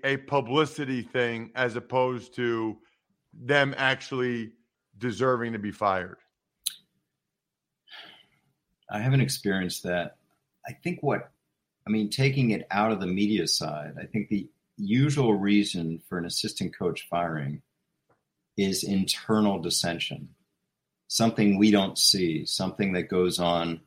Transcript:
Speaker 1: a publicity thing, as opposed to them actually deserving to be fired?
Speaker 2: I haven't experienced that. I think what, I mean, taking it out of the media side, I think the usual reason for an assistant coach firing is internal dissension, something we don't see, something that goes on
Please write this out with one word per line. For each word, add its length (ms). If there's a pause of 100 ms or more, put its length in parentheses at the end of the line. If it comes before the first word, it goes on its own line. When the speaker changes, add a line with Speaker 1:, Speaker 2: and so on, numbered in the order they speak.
Speaker 1:
a 140
publicity 840
thing, 540
as 180
opposed 640
to 420 (560)
them 420
actually 760 (440)
deserving 580
to 40
be 140
fired? 460 (2750)
Speaker 2:
I 120
haven't 200
experienced 600
that. 340 (500)
I 60
think 300
what, 280 (560)
I 40
mean, 180
taking 420
it 200
out 220
of 80
the 60
media 420
side, 520
I 60
think 220
the 200 (280)
usual 580
reason 720
for 100
an 60
assistant 540
coach 320
firing 520 (960)
is 280
internal 720
dissension, 720 (800)
something 500
we 120
don't 280
see, 480
something 460
that 160
goes 300
on 480